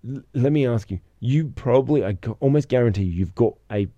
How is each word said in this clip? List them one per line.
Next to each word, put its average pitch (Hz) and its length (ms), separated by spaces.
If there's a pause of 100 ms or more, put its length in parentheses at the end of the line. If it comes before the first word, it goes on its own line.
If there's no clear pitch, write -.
l-, 135 160 (100)
let 131 180
me 147 140
ask 117 260
you, 92 80 (200)
you 147 300
probably, 131 540
I 101 100
gu-, 104 260
almost 139 300
guarantee 113 340
you've 87 320
got 117 200 (160)
a 101 160 (100)